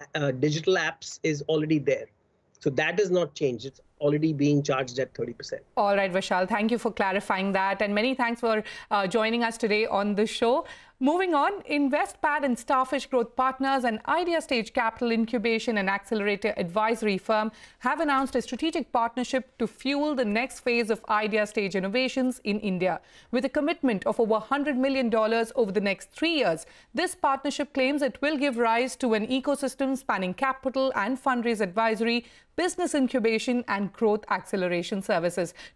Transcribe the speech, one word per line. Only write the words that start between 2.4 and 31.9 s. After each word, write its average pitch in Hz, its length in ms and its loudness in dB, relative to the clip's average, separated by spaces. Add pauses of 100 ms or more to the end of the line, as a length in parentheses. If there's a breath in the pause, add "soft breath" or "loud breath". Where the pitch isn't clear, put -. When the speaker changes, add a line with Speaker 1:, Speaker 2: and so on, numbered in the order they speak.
Speaker 1:
So 147 120 0
that 156 280 0
has 196 120 2
not 175 240 2
changed. 127 320 -2
It's - 140 -16 (200)
already 151 320 2
being 143 300 4
charged 131 360 -2
at 131 160 -4
thirty 120 200 -6
percent. - 280 -10 (140)
Speaker 2:
All 202 180 4
right, 196 180 2
Vishal, 185 360 0
thank 220 220 0
you 240 80 0
for 220 120 -2
clarifying 196 600 0
that. 196 300 0
And 208 120 0
many 240 200 2
thanks 233 260 -2
for, 220 220 2 (280 loud breath)
uh, 202 160 2
joining 226 360 0
us 226 140 -2
today 214 300 2
on 202 280 0
the 208 120 2
show. 254 400 0 (340 loud breath)
Moving 339 340 2
on, 339 280 2
Investpad 294 840 0
and 247 120 0
Starfish 262 500 0
Growth 233 280 0
Partners, 262 480 0
an 220 240 -2
Idea 330 340 0
Stage 233 320 -2
capital 233 380 0
incubation 226 680 0
and 196 120 0
accelerator 202 640 -2
advisory 214 640 0
firm, 214 320 0 (300 loud breath)
have 285 200 0
announced 269 360 0
a 233 40 2
strategic 311 520 -4
partnership 240 640 -2
to 226 80 0
fuel 285 480 -2
the 254 100 0
next 226 360 -2
phase 233 300 0
of 214 180 -2
Idea 214 380 0
Stage 202 280 -2
innovations 254 680 0
in 208 160 -2
India. 185 400 0 (320 loud breath)
With 247 120 0
a 269 40 -2
commitment 285 580 0
of 226 140 0
over 214 180 2
hundred 277 380 -2
million 262 340 0
dollars 226 460 0
over 214 160 0
the 202 80 0
next 196 320 -4
three 330 240 0
years, 175 280 0 (300 loud breath)
this 359 220 -2
partnership 277 580 -2
claims 277 260 0
it - 220 -2
will 294 160 0
give 262 180 0
rise 233 400 0
to 226 180 0
an 214 120 0
ecosystem 269 720 -2
spanning 190 340 -2
capital 262 600 0
and 220 280 -2
fundraise 240 380 0
advisory, 226 640 0 (320 loud breath)